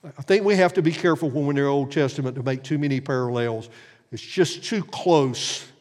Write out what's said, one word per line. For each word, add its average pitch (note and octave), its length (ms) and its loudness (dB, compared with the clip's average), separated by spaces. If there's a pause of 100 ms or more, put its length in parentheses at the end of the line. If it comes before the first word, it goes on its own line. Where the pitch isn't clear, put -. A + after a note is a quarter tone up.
I C#3 200 -16
think G3 220 2
we G#3 100 4
have F#3 180 4
to F#3+ 80 0
be D#3+ 100 2
careful D#3+ 380 0
when C#3 160 -2
we're C#3+ 60 0
in C#3 60 0
the C#3+ 80 2
Old C#3 260 0
Testament C3+ 460 0
to C3 40 -8
make C3 220 -4
too D3+ 160 -2
many C#3 200 0
parallels. A#2+ 680 -2 (420)
It's A2+ 120 -12
just - 400 -2
too G#3 200 -4
close. - 800 0 (180)